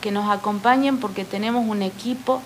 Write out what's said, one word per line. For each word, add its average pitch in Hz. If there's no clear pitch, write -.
que 214
nos 208
acompañen 233
porque 196
tenemos 226
un 208
equipo 247